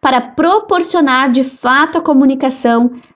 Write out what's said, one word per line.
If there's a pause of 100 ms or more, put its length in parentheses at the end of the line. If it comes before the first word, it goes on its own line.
para
proporcionar
de
fato
a
comunicação (240)